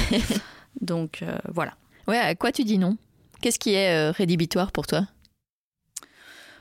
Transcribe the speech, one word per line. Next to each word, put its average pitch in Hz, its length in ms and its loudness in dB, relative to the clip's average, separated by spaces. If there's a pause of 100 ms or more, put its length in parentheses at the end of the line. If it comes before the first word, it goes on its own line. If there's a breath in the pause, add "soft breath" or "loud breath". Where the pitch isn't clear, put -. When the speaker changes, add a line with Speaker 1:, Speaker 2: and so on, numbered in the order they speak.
(100)
Speaker 1:
<laughs> - 720 -2
Speaker 2:
Donc, 170 400 -4
euh, 170 160 -6 (160)
voilà. 165 180 -4 (340 soft breath)
Speaker 1:
Ouais, 220 120 2
à 170 160 2
quoi - 180 0
tu 294 120 -2
dis 214 140 2
non ? 190 200 2 (420)
Qu'est-ce 233 180 0
qui 214 160 0
est, 190 220 4
euh, 156 160 2
rédhibitoire 175 600 0
pour 151 140 -4
toi ? 175 200 0 (1500 loud breath)